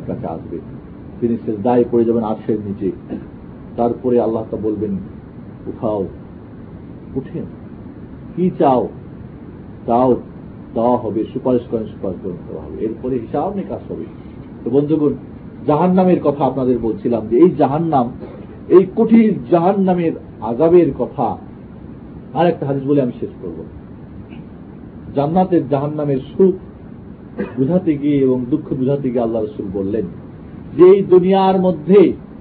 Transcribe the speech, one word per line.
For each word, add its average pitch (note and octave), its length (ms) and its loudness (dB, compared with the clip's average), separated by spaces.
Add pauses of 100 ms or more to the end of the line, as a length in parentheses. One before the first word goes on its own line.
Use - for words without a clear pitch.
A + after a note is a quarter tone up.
কাছে F2+ 200 -6
আসবে। E2 320 -8 (600)
তিনি A#2 160 0 (100)
সিজদায় A#2+ 440 4
পড়ে A#2 140 4
যাবেন A2+ 200 2
আরশের A2 420 -2
নিচে। G2 240 -4 (840)
তারপরে A#2+ 440 2
আল্লাহ A2 300 0
তা A2+ 120 -6
বলবেন, G#2 280 -2 (760)
"উঠাও, G#2 400 -2 (1080)
উঠেন, C3+ 300 -8 (920)
কি F3+ 220 2
চাও, B2+ 300 4 (1000)
চাও, A#2+ 300 4 (580)
দেওয়া A#2+ 220 2
হবে, A2 360 -2
সুপারিশ B2+ 380 0
করেন, A2+ 140 -2
সুপারিশ F#2+ 380 -8
করেন, F2+ 140 -6 (120)
দেওয়া E2 160 -12
হবে।" - 200 -8
এরপরে B2+ 300 -4
হিসাব D3 420 -4
নিকাশ B2 360 -8
হবে। - 120 -8 (600)
তো A#2 60 -4
বন্ধুগণ, D3 420 2 (540)
জাহান্নামের F3+ 540 4
কথা C#3+ 240 0
আপনাদের B2+ 340 2
বলছিলাম A2 500 -2
যে A#2 100 4
এই E3+ 120 8
জাহান্নাম, C#3+ 640 2 (560)
এই F#3 180 10 (100)
কঠিন A3+ 380 6 (160)
জাহান্নামের F3 640 4 (280)
আযাবের D3 580 4
কথা। A#2+ 380 -2 (960)
আর E3 120 4
একটা E3 200 0
হাদিস C#3 180 -2
বলে C#3 180 4
আমি B2 180 0
শেষ G2 100 -6 (120)
করব। D#2+ 220 -10 (1500)
জান্নাতের E3 540 2
জাহান্নামের C#3+ 500 0
সুখ F#3 360 4 (1040)
বুঝাতে D#3 400 2
গিয়ে C#3+ 200 2
এবং B2+ 340 4
দুঃখ D3+ 240 -2
বুঝাতে C3+ 360 0
গিয়ে A#2+ 120 0
আল্লাহ A2+ 200 0
রসুল G#2+ 300 -6
বললেন G2 340 -2 (680)
যে D#3 80 10
এই G3 180 10
দুনিয়ার F#3 580 6
মধ্যে F3 520 6 (280)